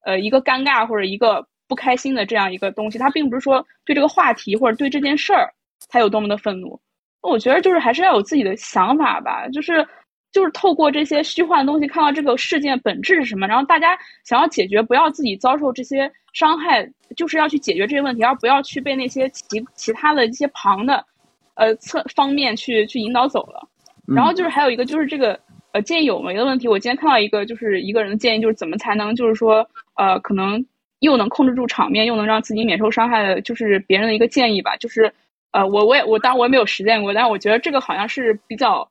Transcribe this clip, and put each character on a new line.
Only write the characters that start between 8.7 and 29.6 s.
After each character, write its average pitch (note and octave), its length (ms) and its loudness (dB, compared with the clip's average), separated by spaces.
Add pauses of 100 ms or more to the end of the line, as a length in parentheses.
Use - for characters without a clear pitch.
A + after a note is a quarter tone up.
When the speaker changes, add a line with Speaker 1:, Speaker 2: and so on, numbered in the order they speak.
Speaker 1:
法 A#3 220 0
吧， - 300 -6
就 C#4 120 -8
是， E4 240 0 (460)
就 G4 120 4
是 F4 80 2
透 F#4 220 2
过 D4 160 4
这 D4 140 -2
些 D4 180 -2
虚 D#4+ 220 -2
幻 E4 160 2
的 C4+ 100 0
东 D4+ 120 0
西 D4 40 0
看 C#4+ 160 -2
到 D4 100 4
这 D4 120 -4
个 C4 140 2
事 E4 240 -2
件 C#4 180 -2
本 G#3+ 220 -4
质 F4+ 140 2
是 D4+ 100 0
什 A3 100 -10
么， F#3+ 100 -2
然 A3 140 2
后 C#4 60 0
大 E4 120 4
家 E4+ 180 2 (280)
想 A#3+ 160 0
要 D#4+ 80 4
解 G#3 180 -2
决， G3+ 160 2
不 A3+ 140 0
要 D#4 160 4
自 D#4 100 -10
己 A3 140 -2
遭 B3+ 220 0
受 C#4+ 140 -2
这 B3+ 120 -10
些 C4+ 260 -2 (220)
伤 D#4+ 260 2
害， D4 320 0 (280)
就 E4+ 100 -4
是 D#4 100 -4
要 D#4 100 2
去 D4+ 120 -2
解 G3+ 140 -4
决 F#3 120 0
这 B3+ 80 -6
些 C#4 80 0
问 C4+ 140 -2
题， A3+ 80 0
而 B3 120 2
不 A3+ 120 -4
要 C#4 140 4
去 - 180 -10
被 C4+ 160 -4
那 C4 100 -4
些 C4 260 -4
其， - 300 -10 (140)
其 - 160 -6
他 D4 220 0
的 C4+ 120 2
一 A3 60 -4
些 C#4 160 -4
旁 G3+ 380 -2
的， C4 200 0 (500)
呃， A3 200 2
侧， - 260 -8 (140)
方 C#4 160 2
面 C4+ 240 0
去， A3+ 320 -2
去 - 120 -8
引 A3 120 -4
导 B3 160 2
走 A#3 200 -4
了。 - 200 -20 (400)
Speaker 2:
嗯。 C3+ 80 0
Speaker 1:
然 B3 80 6
后 D#4+ 80 4
就 F4+ 120 -2
是 E4+ 60 -2
还 C#4+ 140 0
有 C4+ 80 2
一 A3+ 60 -4
个 B3 80 -2
就 D4 120 -6
是 D#4 80 0
这 D4 120 -6
个， A3 200 0 (360)
呃， G#3 80 0
见 E4 200 -2
义 D#4 40 2
勇 F#3+ 180 -2
为 F3+ 100 -6
的 G#3+ 120 -2
问 C4 120 0
题， A#3+ 120 -2
我 G3+ 100 2
今 A#3+ 100 -4
天 B3+ 60 -2
看 D4 140 0
到 B3+ 100 4
一 G#3 80 0
个， G#3 180 -2
就 A#3 80 -12
是 G#3 280 -2
一 F#3+ 100 -6
个 A3+ 100 2
人 G3+ 100 -4
的 G#3+ 60 -4
建 A3+ 200 0
议， A3 40 -2
就 A3+ 60 0
是 A3 60 2
怎 G#3+ 120 -8
么 F3 120 -6
才 G#3 180 -4
能 G#3 180 -2
就 A#3+ 140 0
是 A3 80 2
说， A3 320 2 (300)